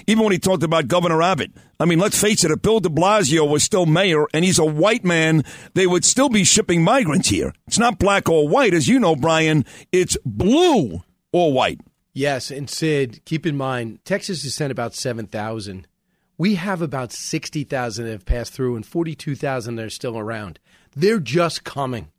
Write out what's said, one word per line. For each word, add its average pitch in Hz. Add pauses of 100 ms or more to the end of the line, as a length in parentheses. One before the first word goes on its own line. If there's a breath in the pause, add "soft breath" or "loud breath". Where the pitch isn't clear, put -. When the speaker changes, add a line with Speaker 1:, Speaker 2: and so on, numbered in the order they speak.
Speaker 1:
even 220
when 208
he 175
talked 185
about 160
Governor 170
Abbott. 165 (280 soft breath)
I 156
mean, 170
let's 202
face 214
it, 156
if 151
Bill 220
de 170
Blasio 160
was 147
still 180
mayor 156
and 160
he's 180
a 160
white 180
man, 160 (280 loud breath)
they 185
would 180
still 277
be 214
shipping 175
migrants 190
here. - (120)
It's -
not 233
black 196
or 156
white. 214
As 151
you 254
know, 170
Brian, 156 (280 loud breath)
it's 180
blue 180 (300)
or 170
white. 127 (340)
Speaker 2:
Yes, 135
and 139
Sid, 139
keep 160
in 147
mind, 127
Texas 190
has 139
sent 143
about 117
seven 117
thousand. 104 (500)
We 196
have 175
about 131
sixty -
thousand 120
that 113
have 101
passed 120
through 127
and 113
forty-two 160
thousand 123
that 113
are 107
still 113
around. 107 (380 soft breath)
They're 202
just 156
coming. 123 (100)